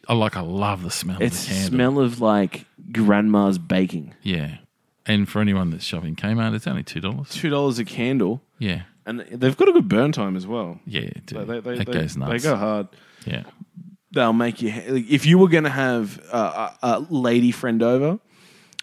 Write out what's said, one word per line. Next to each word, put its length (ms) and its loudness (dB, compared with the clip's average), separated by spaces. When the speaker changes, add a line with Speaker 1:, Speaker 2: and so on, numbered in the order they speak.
Speaker 1:
I 60 2
like. 200 0
I 60 -6
love 420 -2
the 80 -6
smell 300 -6
Speaker 2:
It's 220 -2
Speaker 1:
of 40 -10
the 80 -4
candle. 140 -2
Speaker 2:
smell 320 2
of, 180 0
like, 460 2
grandma's 680 4
baking. 640 -2
Speaker 1:
Yeah, 360 -4
and 240 2
for 100 -2
anyone 300 2
that's 160 -6
shopping 320 -6
Kmart, 360 -2
it's 140 -6
only 160 -4
two 160 -10
dollars. 300 -6
Speaker 2:
Two 200 -4
dollars 300 0
a 60 -4
candle. 560 -2
Speaker 1:
Yeah. 220 -4
Speaker 2:
And 160 -10
they've 340 0
got 140 4
a 20 8
good 160 4
burn 240 2
time 240 -4
as 100 -6
well. 400 -8
Speaker 1:
Yeah, 240 -6
dude. 120 -12
Speaker 2:
Like, 100 -10
they, 140 -6
they, 160 -8
Speaker 1:
That 100 -4
Speaker 2:
they, 60 -4
Speaker 1:
goes 240 -4
nuts. 260 -4
Speaker 2:
they 60 2
go 80 2
hard. 320 -2
Speaker 1:
Yeah. 180 -8
Speaker 2:
They'll 180 2
make 300 0
you 100 -2
ha-, 160 -8
like, 240 -2
if 140 2
you 120 8
were 120 8
gonna 200 4
have 480 -2
a, 60 -2
a, 440 -2
a 180 2
lady 420 4
friend 320 0
over, 360 2